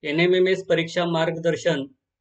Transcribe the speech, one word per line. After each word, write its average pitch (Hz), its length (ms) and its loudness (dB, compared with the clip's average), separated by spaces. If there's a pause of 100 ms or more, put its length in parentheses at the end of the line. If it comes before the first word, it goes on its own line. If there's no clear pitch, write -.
एन 151 180 -2
एम 180 140 4
एम 185 140 4
एस 185 180 0
परीक्षा 165 380 0
मार्गदर्शन 160 800 -2 (340)